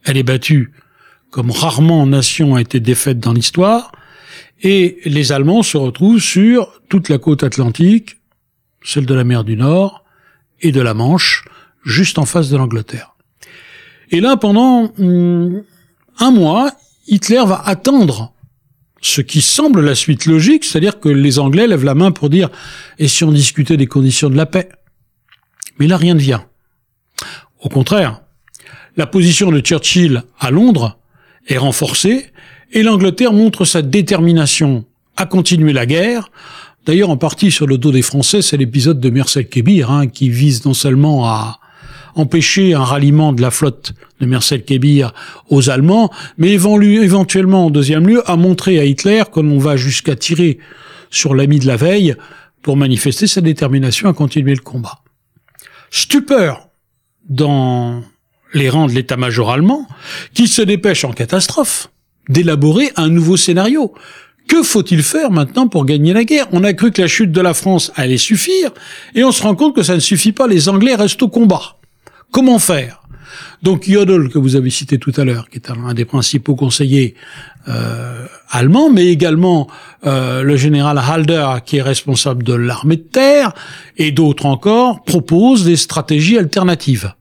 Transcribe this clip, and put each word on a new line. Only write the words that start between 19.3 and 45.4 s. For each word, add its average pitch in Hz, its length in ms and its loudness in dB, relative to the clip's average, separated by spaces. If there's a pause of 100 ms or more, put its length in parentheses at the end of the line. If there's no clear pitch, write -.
semble 285 400 0
la 147 140 2
suite 139 320 -2
logique, 165 380 2
c'est-à-dire 165 360 -2
que - 80 -2
les 139 300 2
Anglais 147 280 2
lèvent 165 180 0
la 139 100 0
main 180 160 4
pour 151 180 -4
dire : « 170 220 2 (480)
Et 151 100 0
si - 160 -2
on 156 80 2
discutait 147 460 0
des 135 80 2
conditions 135 420 0
de 131 80 0
la 156 100 0
paix ? » 185 220 -4 (1120)
Mais 143 80 0
là, 180 100 2
rien 170 180 2
ne 156 60 2
vient. 135 240 -2 (1160)
Au - 100 -8
contraire, 139 500 -2 (760)
la 156 100 -2
position 175 440 2
de 151 100 2
Churchill 151 640 0 (140)
à 131 120 -4
Londres 156 480 2 (480)
est - 100 -2
renforcée 151 680 -2 (460)
et 220 100 2
l'Angleterre 214 500 2
montre 208 320 2
sa 165 160 0
détermination 156 1040 0 (320)
à 190 80 -6
continuer 170 480 0
la 123 140 0
guerre, 190 440 -2 (540)
d'ailleurs 185 240 2
en 156 80 0
partie 160 340 0
sur - 160 0
le 135 120 0
dos 139 140 2
des 131 100 2
Français. 143 400 0
C'est 147 160 -2
l'épisode 135 420 0
de 127 100 0
Mersel 127 380 -2
Kébir, 127 420 2
hein, 143 160 0
qui 131 220 -2
vise 123 380 0
non 135 80 0
seulement 139 520 0
à 110 320 -6 (560)
empêcher 170 600 0
un 135 100 0
ralliement 143 480 2
de 120 80 -2
la 127 100 2
flotte - 440 -6 (260)
de 135 60 -2
Mersel 127 380 -2
Kébir 135 500 2 (340)